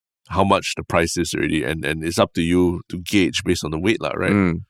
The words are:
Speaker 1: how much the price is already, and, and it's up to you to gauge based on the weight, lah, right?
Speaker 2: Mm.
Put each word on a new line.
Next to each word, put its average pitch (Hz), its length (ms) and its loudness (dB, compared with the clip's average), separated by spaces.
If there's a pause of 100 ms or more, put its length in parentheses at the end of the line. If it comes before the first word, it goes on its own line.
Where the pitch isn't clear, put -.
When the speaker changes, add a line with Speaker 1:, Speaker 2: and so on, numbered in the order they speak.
(300)
Speaker 1:
how 85 140 2
much 98 320 2
the - 80 -6
price 85 340 0
is 82 160 -2
already, 78 300 0
and, 76 220 -4
and 78 180 -4
it's 82 160 -2
up 101 140 2
to 87 80 -2
you 87 480 2
to - 100 -8
gauge 90 460 0
based 90 180 0
on 78 80 -6
the 80 80 -4
weight, 95 220 0
lah, 73 140 -4
right? 92 160 0
Speaker 2:
Mm. 92 280 2 (100)